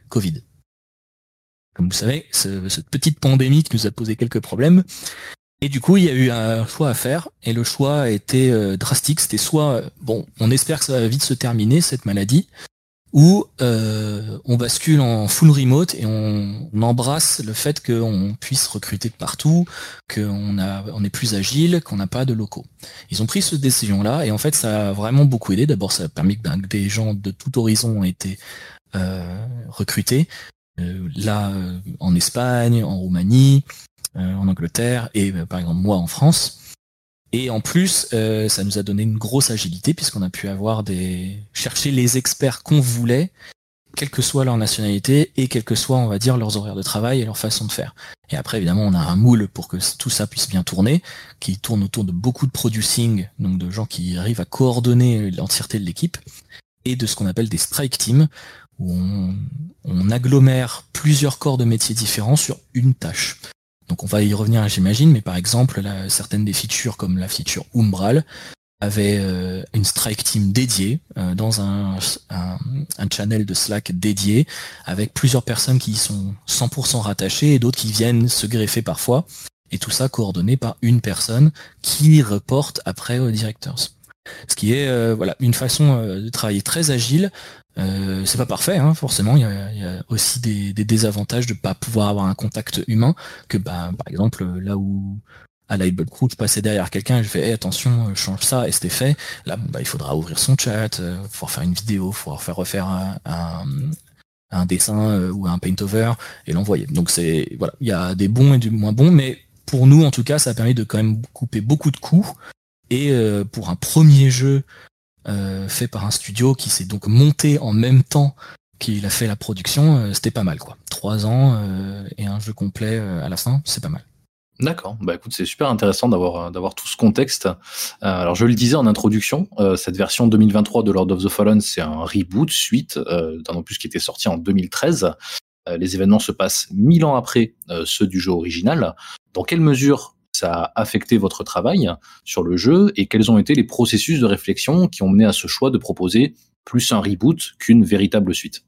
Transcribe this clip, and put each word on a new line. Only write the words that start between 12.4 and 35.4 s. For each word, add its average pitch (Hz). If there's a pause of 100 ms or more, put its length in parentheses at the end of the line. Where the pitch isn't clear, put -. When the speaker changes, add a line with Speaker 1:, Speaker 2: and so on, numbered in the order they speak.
Speaker 1:
ou, 175 (160)
euh, 107
on 123
bascule 123
en 113
full 160
remote 139
et -
on, 107
on 107
embrasse 123
le 110
fait 147
qu'on 110
puisse -
recruter -
de 113
partout, - (480)
qu'on 101
a, 98
on 107
est 101
plus 113
agile, 151
qu'on -
n'a 98
pas 127
de 131
locaux. 110 (440)
Ils 98
ont 110
pris 202
cette 160
décision-là, 123
et 107
en 107
fait, 147
ça 107
a -
vraiment 113
beaucoup 123
aidé. 110
D'abord, 98
ça 92
a 78
permis 92
que, 110
ben, 85
que 98
des 98
gens 107
de 101
tout -
horizon 110
ont 98
été, 95 (560)
euh, 92 (240)
recrutés. - (500)
Euh, 90
là, 104
euh, 92 (220)
en 185
Espagne, 120
en 90
Roumanie, 104 (500)
euh, 92
en 98
Angleterre, 113
et, 196
euh, 165